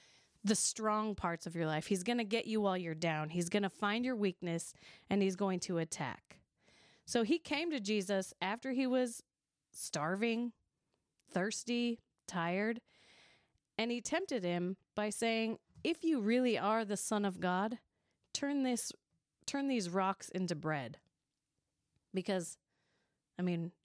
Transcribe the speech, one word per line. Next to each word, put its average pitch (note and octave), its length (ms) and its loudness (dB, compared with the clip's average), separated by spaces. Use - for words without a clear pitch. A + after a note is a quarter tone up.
the G#3 120 2
strong G#3+ 600 0
parts E3+ 320 -2
of E3 80 -8
your E3+ 100 0
life. D#3 220 0
He's F#3 160 2
gonna A#3+ 200 0
get A3 220 0
you A3 160 0
while G3 160 2
you're E3+ 160 -2
down. D#3 380 -2
He's F3 180 0
gonna G3+ 200 2
find A3 360 -2
your B3+ 100 0
weakness, F3+ 580 -2
and G3 120 4
he's F#3+ 140 4
going F#3+ 260 0
to F3 180 -2
attack. - 580 -6
So A#3 180 2
he C#4 160 2
came D#4 320 -2
to C#4+ 80 -2
Jesus G3 640 0
after A3+ 300 -2
he C4 160 2
was B3+ 360 0
starving, A3 840 -2
thirsty, A#3 680 -2
tired, F#3+ 560 -2
and A3+ 140 0
he A#3+ 100 -2
tempted D4+ 420 0
him F3 340 0
by G#3+ 140 0
saying, A3+ 500 0
"If E4 200 -2
you D#4+ 160 4
really A#3 380 4
are G#3+ 260 2
the G3+ 140 -2
Son G#3 280 0
of F#3 140 -2
God, F#3 400 0
turn C#4+ 300 0
this, B3 280 0
turn C#4 220 -2
these A#3 220 0
rocks F#3+ 400 0
into F3+ 260 -2
bread." D3 440 -4
Because, F#3 460 -4
I F3+ 60 -2
mean, F3 280 0